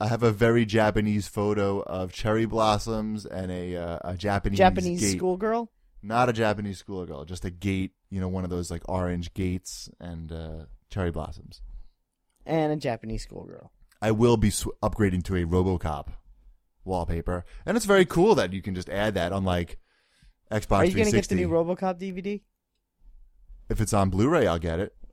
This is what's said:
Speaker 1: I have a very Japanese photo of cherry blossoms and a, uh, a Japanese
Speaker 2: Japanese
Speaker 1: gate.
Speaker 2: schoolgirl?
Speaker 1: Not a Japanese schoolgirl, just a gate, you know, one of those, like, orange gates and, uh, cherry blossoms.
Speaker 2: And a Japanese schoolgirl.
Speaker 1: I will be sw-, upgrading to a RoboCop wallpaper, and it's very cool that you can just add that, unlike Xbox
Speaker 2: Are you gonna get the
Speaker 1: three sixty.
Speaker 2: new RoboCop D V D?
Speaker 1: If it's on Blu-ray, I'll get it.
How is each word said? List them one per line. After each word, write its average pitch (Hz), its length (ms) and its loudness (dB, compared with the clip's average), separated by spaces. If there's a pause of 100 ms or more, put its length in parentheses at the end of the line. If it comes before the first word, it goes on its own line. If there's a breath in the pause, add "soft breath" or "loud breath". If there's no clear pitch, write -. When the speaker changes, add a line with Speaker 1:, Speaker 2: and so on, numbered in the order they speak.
Speaker 1:
I 107 80 0
have 113 140 0
a 117 80 6
very 117 340 6
Japanese 107 640 2
photo 101 540 0
of 92 300 -6
cherry 113 340 0
blossoms 107 800 0
and 92 260 -6
a, 90 240 -6
uh, 85 260 -6
a 90 140 -6
Japanese 101 420 -2
Speaker 2:
Japanese 180 420 4
Speaker 1:
gate. 185 180 2
Speaker 2:
schoolgirl? 214 520 -2 (320)
Speaker 1:
Not 117 260 2
a 123 40 2
Japanese 104 460 0
schoolgirl, 85 480 -10
just 87 180 -10
a 95 60 -6
gate, 92 420 -2 (180)
you 95 100 -6
know, 92 80 -4
one 92 160 -4
of 87 60 -6
those, 87 200 -4
like, 85 180 -8
orange 90 460 -4
gates - 560 -6 (100)
and, 82 320 -12
uh, 80 320 -12 (240)
cherry 90 220 -2
blossoms. 80 500 -10 (880)
Speaker 2:
And 151 260 0
a 147 40 -2
Japanese 110 480 -6
schoolgirl. 87 460 -16 (300)
Speaker 1:
I 107 120 2
will 117 260 6
be 104 100 6
sw-, - 200 -2 (140)
upgrading 95 420 2
to 92 120 -2
a 87 80 0
RoboCop 85 640 0 (800)
wallpaper, 87 600 -2 (220 soft breath)
and 190 100 2
it's 226 80 0
very 196 220 6
cool 196 300 4
that 95 160 2
you 95 100 -4
can 98 120 -4
just 90 140 -6
add 101 260 0
that, 87 180 0
unlike 90 460 0 (720)
Xbox 107 280 -2
Speaker 2:
Are - 80 6
you 185 60 2
gonna 214 120 2
get - 0 -
the 208 60 2
Speaker 1:
three 214 80 6
sixty. 196 160 -2
Speaker 2:
new 180 140 0
RoboCop 175 500 0
D 190 120 -8
V 180 120 -10
D? 202 200 -6 (1300)
Speaker 1:
If 107 100 -2
it's 107 140 0
on 98 160 4
Blu-ray, 117 380 4
I'll 85 120 2
get 82 220 -2
it. - 140 -6 (180)